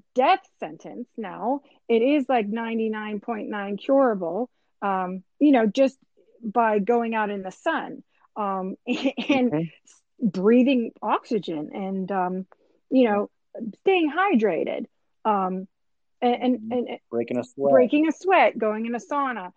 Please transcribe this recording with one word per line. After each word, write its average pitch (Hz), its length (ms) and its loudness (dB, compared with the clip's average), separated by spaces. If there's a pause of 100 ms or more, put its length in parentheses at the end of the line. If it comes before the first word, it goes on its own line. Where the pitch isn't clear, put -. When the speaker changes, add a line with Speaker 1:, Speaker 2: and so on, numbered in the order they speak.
(140)
Speaker 1:
death 311 300 2 (160)
sentence 190 560 -12
now. 208 460 -6 (260)
It 226 140 4
is, 277 260 2
like, 240 200 2
ninety-nine 220 720 -4
point 220 280 -8
nine 202 280 -6
curable, 220 760 0 (320)
um, 185 400 -4 (160)
you 285 140 6
know, 226 140 6
just 262 320 2 (440)
by 220 380 2
going 233 340 0
out 214 160 -2
in 202 120 -6
the 185 100 -10
sun, - 500 -6 (340)
um, 196 440 -4
<laughs> - 60 -20
and 247 680 0
Speaker 2:
Mm-hmm. 151 60 0 (280)
Speaker 1:
s-, - 160 -20 (180)
breathing 233 720 2 (100)
oxygen 180 680 -4
and, 190 400 -6
um, 185 340 -4 (440)
you 254 180 6
know, 208 220 0 (500)
staying 349 320 2
hydrated, 262 720 0 (380)
um, 190 440 -2 (520)
and, 240 220 2
and, 254 160 2
Speaker 2:
Mm-hmm. 220 140 -10 (160)
Speaker 1:
and - 120 -12 (100)
Speaker 2:
Breaking 233 280 -4
a 247 60 -4
sweat. 277 280 -2
Speaker 1:
breaking 285 360 6
a 294 40 0
sweat, 302 460 2
going 220 280 -2
in 240 80 -4
a 240 40 -4
sauna. 240 580 -6